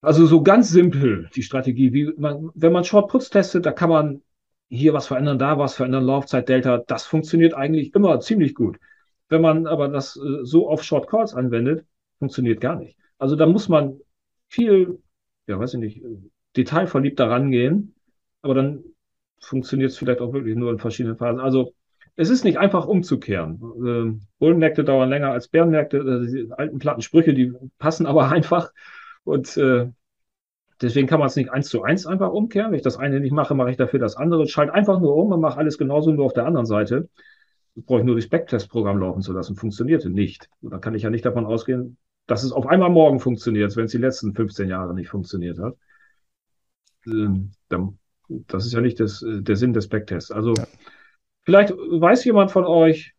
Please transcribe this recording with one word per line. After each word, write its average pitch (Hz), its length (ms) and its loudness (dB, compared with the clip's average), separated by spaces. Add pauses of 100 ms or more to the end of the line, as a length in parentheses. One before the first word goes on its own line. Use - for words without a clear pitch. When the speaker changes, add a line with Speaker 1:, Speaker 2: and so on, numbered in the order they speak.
Speaker 1:
Also 156 260 6
so 156 160 6
ganz 202 260 6
simpel 139 640 2
die 131 80 -4
Strategie, 127 480 0
wie 147 260 -2
man, 151 360 -6
wenn 160 180 4
man 175 120 2
Short 202 280 2
Puts - 180 -2
testet, 190 360 0
da 151 60 0
kann 175 180 0
man 151 320 0 (480)
hier 143 240 2
was 139 140 -4
verändern, 135 320 0
da 143 180 2
was 139 180 -2
verändern, 127 300 0
Laufzeit, 131 420 -2
Delta. 131 300 2
Das 120 280 -6
funktioniert 165 500 2
eigentlich 147 400 -2
immer 185 240 4
ziemlich 175 340 0
gut. 113 240 -4 (500)
Wenn 160 140 2
man 160 260 4
aber 143 220 -2
das, 139 260 -6
äh, 139 280 -6
so 156 260 2
auf 156 140 -2
Short 147 260 -2
Calls 220 240 -2
anwendet, 127 520 -2 (340)
funktioniert 127 420 -2
gar 170 140 -4
nicht. - 220 -14 (200)
Also 139 180 -2
da 156 100 4
muss 190 240 2
man 143 300 0 (480)
viel, 190 520 2 (480)
ja, 98 120 -6
weiß 120 160 -6
ich 123 40 -6
nicht, 107 240 -8
äh, 127 40 -16 (480)
detailverliebter 139 760 0
rangehen, 135 640 0 (480)
aber 139 140 -2
dann 139 280 -2 (560)
funktioniert's 135 580 -4
vielleicht 123 240 -2
auch 123 120 -8
wirklich 117 220 -4
nur 120 160 -2
in 117 80 -4
verschiedenen 113 380 -6
Phasen. 120 220 -4
Also 131 340 -2 (420)
es 165 140 0
ist 254 140 2
nicht 180 140 2
einfach 190 300 2
umzukehren. 107 760 -2 (240)
Ähm, 113 360 -4 (180)
Bullenmärkte 156 440 2
dauern 131 260 2
länger 139 220 -2
als 123 180 -6
Bärenmärkte. 156 480 2
Äh, 127 340 -2
die 120 220 -8
alten 143 260 -8
platten 127 220 -4
Sprüche, 160 320 2
die 127 200 0 (240)
passen 160 300 -2
aber 143 220 2
<laughs> - 20 0
einfach. 175 400 0 (520)
Und, 139 340 -4
äh, 127 300 2 (960)
deswegen 131 260 0
kann 156 120 2
man's 135 160 0
nicht 135 160 -2
eins 139 180 -4
zu 110 140 -4
eins 185 240 -2
einfach 190 240 -2
umkehren. 208 400 -2
Wenn 165 60 -2
ich - 60 -6
das 127 140 -2
eine 139 220 -2
nicht 139 140 -2
mache, 147 200 -2
mache 127 180 0
ich 127 60 -6
dafür 131 220 0
das 110 180 -2
andere. 156 300 0
Schalt 151 240 0
einfach 202 280 2
nur 147 160 2
um 196 160 2
und 170 100 0
mach 143 160 0
alles 151 200 -2
genauso, 151 340 0
nur 143 140 2
auf 127 80 0
der 139 140 0
anderen 143 180 0
Seite. 110 440 -2 (640)
Jetzt - 100 -20
brauche 123 140 2
ich 113 60 0
nur 123 100 2
das 113 120 -4
Backtest-Programm 107 720 -2
laufen 92 220 -4
zu 98 100 -8
lassen. 92 240 -6
Funktionierte 120 540 -2
nicht. 95 400 -4 (120)
Und - 100 -14
dann 101 100 -12
kann 110 140 -6
ich 107 80 -6
ja 110 80 -2
nicht 113 140 -4
davon 120 200 -2
ausgehen, 123 520 -4 (300)
dass 123 160 -2
es 131 80 -4
auf 131 160 -4
einmal 180 220 4
morgen 156 300 6
funktioniert, 107 580 -2
wenn's 113 140 -2
die 123 80 -4
letzten 120 340 -4
fünfzehn 101 360 -4
Jahre 92 240 -6
nicht 90 160 -8
funktioniert 87 500 -8
hat. 107 160 -8 (1300)
Ähm, 101 440 -2 (180)
dann, 95 280 -6 (300)
das - 380 -8
ist 120 80 -6
ja 117 80 0
nicht 120 180 -2
das, 104 220 -4
äh, 110 200 -8
der 101 140 0
Sinn 120 180 0
des 107 140 -2
Backtests. 104 440 -8
Also 107 240 -2
Speaker 2:
Ja. 107 120 -6 (760)
Speaker 1:
vielleicht 196 300 6
weiß 175 520 2
jemand 202 260 4
von 185 140 2
euch 160 540 4